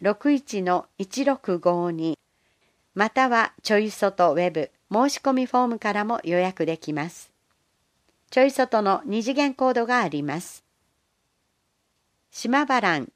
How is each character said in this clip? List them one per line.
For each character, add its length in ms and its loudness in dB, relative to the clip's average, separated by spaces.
六 320 0
一 300 -2
の 240 0
一 300 -4
六 320 -2
五 320 0
二、 280 -4
ま 160 0
た 180 2
は 240 2
ち 120 0
ょ 40 6
い 120 0
そ 200 0
と 220 4
ウ 40 0
ェ 140 0
ブ 200 -4
申 200 4
し 80 -6
込 160 0
み 100 0
フ 140 0
ォ 60 4
ー 20 -2
ム 120 -4
か 140 -4
ら 140 -2
も 180 -4
予 140 0
約 260 -2
で 140 -4
き 160 -8
ま 160 -6
す。 200 -20
ち 80 0
ょ 60 8
い 60 4
そ 160 0
と 140 0
の 240 0
二 180 -4
次 120 -2
元 180 0
コ 160 0
ー 60 0
ド 100 0
が 160 0
あ 80 -2
り 140 -6
ま 180 -6
す。 240 -18
島 340 0
原 360 0
ん 160 -10